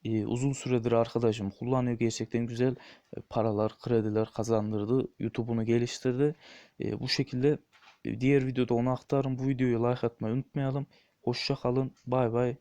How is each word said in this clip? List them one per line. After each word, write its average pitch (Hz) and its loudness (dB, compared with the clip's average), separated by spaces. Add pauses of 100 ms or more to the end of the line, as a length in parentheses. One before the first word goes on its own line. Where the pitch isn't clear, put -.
Ee, 110 0
uzun 123 0
süredir 120 0
arkadaşım 117 2
kullanıyor. 123 -2
Gerçekten 117 -2
güzel, 123 0 (420)
e, - -10
paralar, 110 -2
krediler 110 0
kazandırdı. 110 0 (120)
YouTube 117 -4
bunu 113 0
geliştirdi. 123 0 (440)
E, 107 -4
bu 127 -6
şekilde, 127 0 (460)
e, 113 -4
diğer 131 4
videoda 123 0
onu 120 2
aktarım. 131 -2
Bu 131 -2
videoya 123 2
like 123 0
atmayı 113 -4
unutmayalım. 135 -4 (340)
Hoşça 123 -2
kalın. 127 0 (120)
Bay 123 2
bay. 123 0